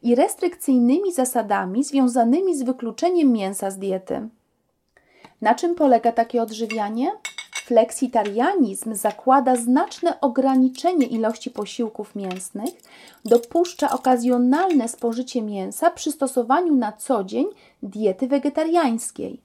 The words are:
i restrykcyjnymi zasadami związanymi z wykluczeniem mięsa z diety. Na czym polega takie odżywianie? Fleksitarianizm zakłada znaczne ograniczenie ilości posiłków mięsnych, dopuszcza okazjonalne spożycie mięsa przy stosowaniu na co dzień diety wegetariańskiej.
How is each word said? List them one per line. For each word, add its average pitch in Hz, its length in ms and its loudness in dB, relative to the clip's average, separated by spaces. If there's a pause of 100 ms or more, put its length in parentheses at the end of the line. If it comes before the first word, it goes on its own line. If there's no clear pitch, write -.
i 240 120 4
restrykcyjnymi 294 960 2
zasadami 214 720 -2
związanymi 269 720 2
z 269 60 -6
wykluczeniem 262 680 0
mięsa 196 380 -2
z 196 80 -12
diety. 190 500 -6 (1120)
Na 220 140 4
czym 349 200 -2
polega 247 380 4
takie 233 300 0
odżywianie? 220 720 -4 (520)
Fleksitarianizm 226 1300 0
zakłada 254 600 2
znaczne 277 640 0
ograniczenie 262 840 2
ilości 226 440 -4
posiłków 214 680 -8
mięsnych, 196 540 -8 (540)
dopuszcza 294 680 2
okazjonalne 254 1000 2
spożycie 233 540 -4
mięsa 208 480 -2
przy 320 220 -6
stosowaniu 269 640 0
na 220 180 0
co 220 320 -2
dzień 226 220 -4 (360)
diety 208 460 -2
wegetariańskiej. 285 1160 -2